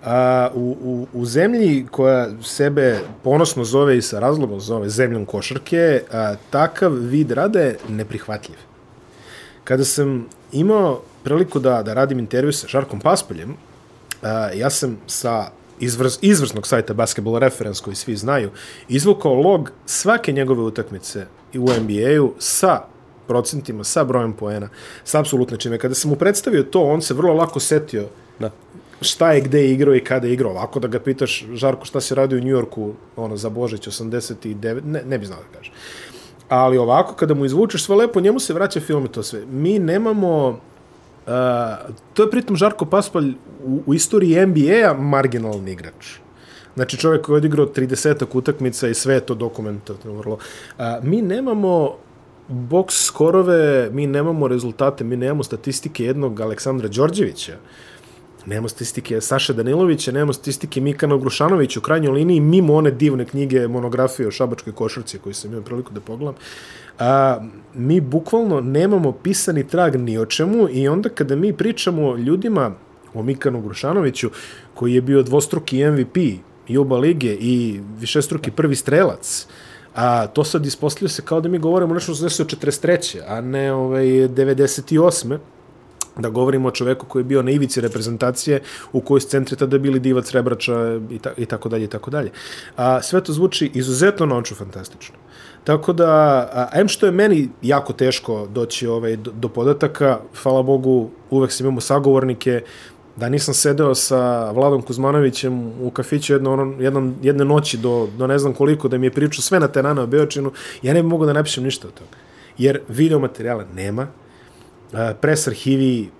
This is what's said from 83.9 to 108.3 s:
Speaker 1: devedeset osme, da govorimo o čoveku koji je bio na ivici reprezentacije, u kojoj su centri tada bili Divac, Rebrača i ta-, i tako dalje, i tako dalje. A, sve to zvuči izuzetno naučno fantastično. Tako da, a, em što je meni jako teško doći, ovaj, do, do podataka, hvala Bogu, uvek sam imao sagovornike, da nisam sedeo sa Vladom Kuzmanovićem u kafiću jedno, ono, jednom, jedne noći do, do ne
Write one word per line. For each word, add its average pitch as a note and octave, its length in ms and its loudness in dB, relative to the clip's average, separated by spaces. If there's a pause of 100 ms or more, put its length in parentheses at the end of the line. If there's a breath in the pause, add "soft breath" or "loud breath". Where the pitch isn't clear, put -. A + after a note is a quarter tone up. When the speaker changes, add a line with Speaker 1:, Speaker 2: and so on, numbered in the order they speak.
Speaker 1:
devedeset C3+ 640 2
osme, D#3 460 2 (800)
da A#2 120 -4
govorimo B2+ 380 2
o B2 40 0
čoveku B2+ 340 -2
koji - 140 -2
je B2+ 60 -2
bio C3+ 160 2
na B2+ 100 0
ivici C#3 300 0
reprezentacije, A#2 800 -2 (340 loud breath)
u C3 80 0
kojoj C3+ 200 4
su - 60 -10
centri C3 280 -2
tada C3+ 220 2
bili C3+ 220 2
Divac, B2+ 320 0
Rebrača B2 420 0 (340)
i A#2 120 -12
ta-, - 160 -10
i A#2+ 100 -6
tako A2+ 240 -6
dalje, A2 140 -2
i G#2 60 -6
tako A2 220 -10
dalje. C#3 200 -4 (460 loud breath)
A, B2+ 240 2
sve - 220 0
to D#3 100 -6
zvuči D#3+ 400 0
izuzetno C#3 520 2
naučno A#2+ 300 -2
fantastično. - 600 -16 (480 loud breath)
Tako D#3 300 2
da, E3 160 4 (440)
a, B2 200 -2
em G3 140 4
što - 180 0
je F#3+ 60 6
meni F3 380 4 (120)
jako C#3 320 0
teško A#2 540 -2
doći, A#2 400 -4
ovaj, A2+ 280 -2
do, A2 180 -10
do A2+ 160 -6
podataka, C#3 720 2 (160)
hvala C3 280 2
Bogu, C3 460 2 (200)
uvek C3 220 2
sam B2+ 160 -4
imao B2+ 140 -2
sagovornike, C3 800 2 (540 loud breath)
da A#2 140 -4
nisam C#3+ 240 0
sedeo C#3+ 420 2
sa B2 560 0
Vladom C3+ 300 4
Kuzmanovićem C3 720 0 (260)
u B2 100 -4
kafiću C#3+ 440 -2
jedno, C3+ 200 2
ono, C3+ 260 -2
jednom, C3 420 0
jedne C#3 240 2
noći D3 320 2
do, A#2 360 0
do B2+ 140 -2
ne C#3 100 4